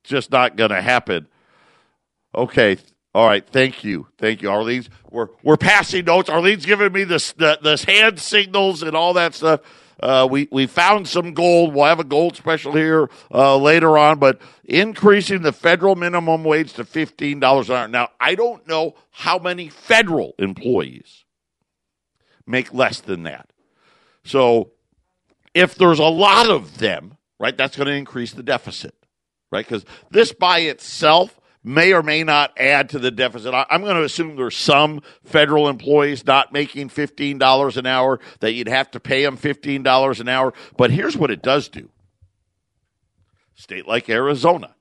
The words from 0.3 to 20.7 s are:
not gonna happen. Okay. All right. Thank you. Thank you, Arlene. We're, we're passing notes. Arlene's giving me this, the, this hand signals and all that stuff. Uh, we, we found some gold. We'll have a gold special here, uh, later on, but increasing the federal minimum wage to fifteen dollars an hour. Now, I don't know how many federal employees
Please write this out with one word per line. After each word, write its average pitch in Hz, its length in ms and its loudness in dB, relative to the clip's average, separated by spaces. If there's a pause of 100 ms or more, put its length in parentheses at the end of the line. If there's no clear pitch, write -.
not 123 240 2
gonna 104 240 0
happen. 107 480 -2 (1040)
Okay. 113 440 2 (360)
All 113 120 4
right. 101 200 2
Thank 131 380 -2
you. 98 320 -8
Thank 110 240 -4
you, 98 100 -4
Arlene. 117 360 -4 (240)
We're, 113 180 -8 (140)
we're 151 160 4
passing 185 480 0
notes. 175 240 2
Arlene's 170 340 2
giving 196 300 0
me 196 100 -2
this, 170 280 -4
the, 156 300 0
this 151 220 -2
hand 208 340 2
signals 190 640 -2
and 156 140 -6
all 170 160 0
that 170 220 0
stuff. 156 260 0 (400)
Uh, 131 300 2
we, 143 200 -2
we 135 160 -2
found 185 420 0
some 170 240 -4
gold. 170 420 2
We'll 143 100 4
have 160 160 2
a 165 40 -4
gold 151 320 -2
special 151 360 -4
here, 160 360 0 (240)
uh, 139 240 4
later 156 420 4
on, 151 200 6
but 135 220 2 (240)
increasing 196 760 2
the 151 100 0
federal 180 420 2
minimum 170 500 -2
wage 156 300 -2
to 120 100 -12
fifteen 143 560 -8
dollars 131 300 2
an 127 60 -2
hour. 120 120 -6
Now, 120 200 -4 (120)
I 143 140 0
don't 226 320 -4
know 160 280 -4 (160)
how 175 280 -4
many 175 300 -8
federal 165 680 -2
employees 92 840 -6 (1200)